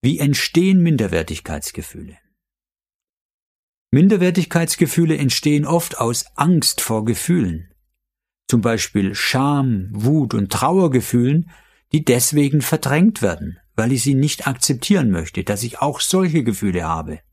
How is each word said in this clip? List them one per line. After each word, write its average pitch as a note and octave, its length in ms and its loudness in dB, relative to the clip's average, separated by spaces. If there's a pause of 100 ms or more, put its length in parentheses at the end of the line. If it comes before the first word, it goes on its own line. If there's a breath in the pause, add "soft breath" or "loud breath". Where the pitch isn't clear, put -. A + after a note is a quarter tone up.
Wie C3+ 160 2
entstehen E3+ 640 2
Minderwertigkeitsgefühle? E2 1300 -4 (1700)
Minderwertigkeitsgefühle E3+ 1300 2
entstehen D3 480 0
oft E3 320 -2
aus A#2+ 260 -2 (120)
Angst D#3 440 0
vor A2 240 -2
Gefühlen, G#2+ 640 -2 (800)
zum A#2+ 140 2
Beispiel G2+ 520 -2
Scham, C3 800 -2
Wut B2 400 0
und G2+ 180 -2
Trauergefühlen, C#3+ 1000 0 (420 soft breath)
die D#3 100 2
deswegen C#3+ 600 2
verdrängt D#3 580 2
werden, E2 380 -4 (180)
weil A2+ 160 2
ich B2 100 0
sie C3+ 120 2
nicht C#3+ 320 0
akzeptieren C3+ 640 0
möchte, F2 340 -4
dass - 180 -2
ich A#2 200 -8
auch C#3 180 -2
solche E3 440 0
Gefühle F#2+ 400 -2
habe. D#2+ 360 -6 (120)